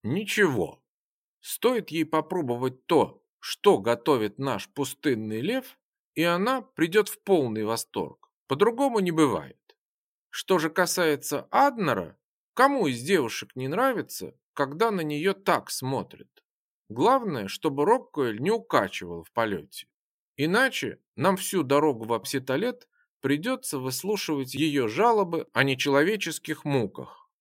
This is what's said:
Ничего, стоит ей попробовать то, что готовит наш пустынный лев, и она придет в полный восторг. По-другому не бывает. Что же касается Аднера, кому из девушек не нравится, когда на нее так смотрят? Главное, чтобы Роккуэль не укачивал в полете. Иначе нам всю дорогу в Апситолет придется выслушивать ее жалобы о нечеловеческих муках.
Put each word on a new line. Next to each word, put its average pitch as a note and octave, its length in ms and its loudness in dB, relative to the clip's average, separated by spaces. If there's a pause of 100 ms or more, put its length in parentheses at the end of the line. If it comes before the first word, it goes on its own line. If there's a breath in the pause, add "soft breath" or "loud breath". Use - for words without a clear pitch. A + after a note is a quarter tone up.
Ничего, D3+ 800 0 (580)
стоит A3+ 500 -2
ей D#3 140 -2
попробовать D3+ 800 -2
то, C#3 380 2 (160)
что - 380 2
готовит A#2 600 2
наш C3 300 -4
пустынный A2+ 720 -4
лев, B3 380 -4 (360)
и D#3 100 0
она G3+ 380 0
придет G3 460 0
в - 140 -14
полный A#2+ 420 2
восторг. G#2 680 -4 (180)
По-другому A3+ 500 2
не F3+ 140 0
бывает. A2+ 460 2 (720)
Что - 280 0
же D#3+ 100 0
касается D#3 840 0
Аднера, F#3+ 680 2 (360)
кому C4 340 4
из A#2+ 140 -4
девушек C3+ 520 -2
не B2+ 140 -6
нравится, F3+ 680 -4 (180)
когда D3+ 380 0
на F#3+ 120 -2
нее D3+ 300 -2
так F#3+ 380 -2
смотрят? - 580 -8 (600)
Главное, E3 580 2
чтобы C#3+ 380 -2
Роккуэль D3 560 0
не D#3 100 0
укачивал G2 720 -2
в - 100 -20
полете. G#2 540 -4 (500)
Иначе E3+ 640 -2 (160)
нам F3+ 220 2
всю F#3 260 -2
дорогу C#3 420 2
в A2+ 80 -4
Апситолет C3+ 760 -4 (320)
придется D3+ 580 -4
выслушивать C3+ 760 -4
ее C#3+ 340 0
жалобы F#3 640 0
о - 100 2
нечеловеческих D3 1000 0
муках. A#2+ 680 -4 (100)